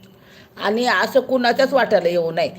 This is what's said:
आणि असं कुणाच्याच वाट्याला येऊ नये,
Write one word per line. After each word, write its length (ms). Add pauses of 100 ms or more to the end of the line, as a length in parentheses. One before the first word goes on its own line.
(640)
आणि 220
असं 340
कुणाच्याच 520
वाट्याला 360
येऊ 220
नये, 280